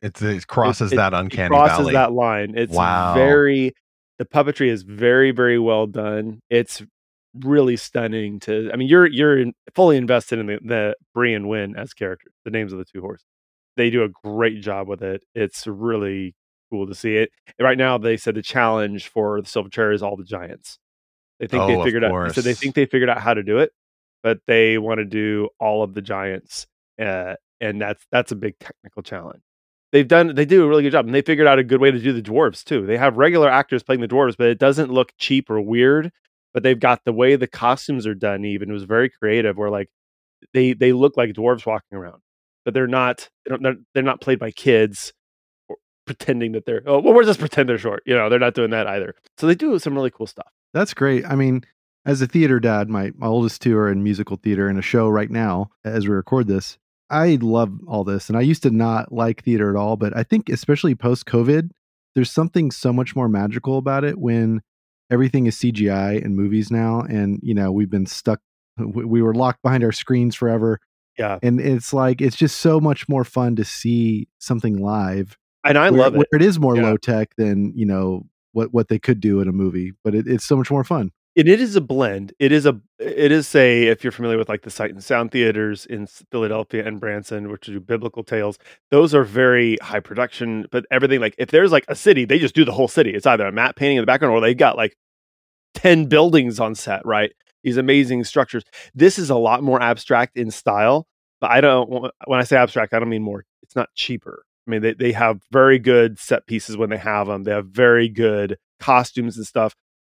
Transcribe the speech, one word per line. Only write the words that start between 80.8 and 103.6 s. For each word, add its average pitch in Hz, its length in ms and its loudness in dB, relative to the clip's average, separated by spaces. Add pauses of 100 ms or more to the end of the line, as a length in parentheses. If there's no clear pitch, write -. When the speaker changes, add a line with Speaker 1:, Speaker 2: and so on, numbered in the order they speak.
Speaker 3:
fun. 123 280 -4 (240)
Speaker 2:
And 160 120 4
it 208 140 4
is 214 140 -2
a 180 60 2
blend. 113 580 -4
It 135 120 4
is 147 140 4
a, 120 160 0 (160)
it 143 340 0
is, 151 160 0
say, 123 360 4
if 113 200 2
you're 123 80 -4
familiar 117 260 -4
with, 113 120 -4
like, 107 140 -6
the 104 80 -16
Sight 107 180 -8
and 98 120 -18
Sound 117 300 -2
Theaters 107 540 -2
in 104 180 -12
S-, - 280 -20
Philadelphia 110 540 -4
and 107 140 -10
Branson, 104 520 -8
which - 160 -16
do 101 120 -10
biblical 113 440 -8
tales, 104 340 -4 (320)
those 147 240 4
are 139 100 4
very 120 580 2
high 107 180 -6
production, 110 720 -8
but 123 180 -4
everything, 131 320 2
like, 110 160 -2
if 123 140 -6
there's, 170 200 6
like, 147 160 4
a 143 80 -8
city, 135 300 4
they 131 140 2
just 156 160 -2
do 156 100 4
the 117 80 -2
whole 127 140 0
city. 113 260 2
It's 101 140 -2
either 110 180 2
a 98 60 -6
matte 120 240 0
painting 139 220 0
in 120 40 0
the 107 60 -4
background 131 260 2
or 113 80 2
they've 120 160 2
got, 135 180 4
like, 110 220 -4 (760)
ten 160 320 4
buildings 151 520 4
on 110 160 -2
set, 98 300 -8
right? 107 260 -2 (320)
These 123 140 -2
amazing 131 460 2
structures. 123 400 -2 (320)
This 180 240 4
is 160 100 -4
a 131 80 2
lot 117 260 2
more 127 180 2
abstract 120 540 0
in 120 140 -6
style, 113 580 0 (320)
but 110 120 -2
I 127 100 4
don't 127 280 4
wa-, 123 220 -8 (140)
when 127 140 0
I 123 40 2
say 131 140 2
abstract, 120 360 0
I 117 60 0
don't 117 80 -2
mean 110 140 -4
more. 101 240 -10 (160)